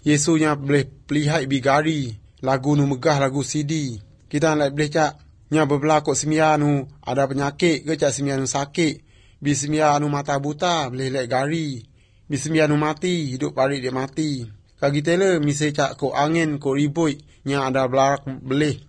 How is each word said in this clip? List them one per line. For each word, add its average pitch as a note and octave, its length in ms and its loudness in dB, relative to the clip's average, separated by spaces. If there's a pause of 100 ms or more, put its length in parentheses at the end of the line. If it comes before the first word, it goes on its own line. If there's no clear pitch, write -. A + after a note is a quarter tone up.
Yesu D3+ 320 2
nya D3+ 160 2
boleh C#3 320 0
pelihai D3 580 -2
bigari, C#3 680 0 (240)
lagu C3+ 340 0
nu C#3+ 140 4
megah, C#3 320 0
lagu C3+ 240 0
C D3 240 -4
D. C#3+ 320 -4 (260)
Kita D3+ 320 2
nak C#3 160 0
boleh D3 160 -2
cak, D3+ 220 2 (420)
nya D3+ 160 4
bebelah D3+ 320 2
kok C#3+ 160 -2
semia D#3 400 2
nu D3 320 0 (160)
ada C3+ 240 0
penyakit, C#3 560 0
ke D#3+ 80 -2
cak D3 160 0
semia C3+ 320 -2
nu B2+ 80 -4
sakit. C#3+ 560 -2 (320)
Bi C#3+ 160 -2
semia D3 480 2
nu D3 80 -2
mata C#3+ 320 -2
buta, D3+ 480 -2
boleh C3 240 -6
lek B2+ 160 -4
gari. C#3 560 -4 (400)
Bi D3 160 -4
semia D#3 240 2
nu D3 80 2
mati, D3+ 640 -2
hidup D3 160 -4
balik C3+ 320 0
dia B2+ 80 -4
mati. C3+ 560 -4 (320)
Kaki C#3+ 240 0
tele, F3+ 320 4
misal D3 400 0
cak C3+ 160 -2
kok C3+ 240 -4
angin, D#3 400 0
kok C3+ 160 -2
ribut, D3 480 0 (240)
nya C#3 240 -2
ada C3 160 0
belarak C3+ 400 2
boleh. C3 640 -2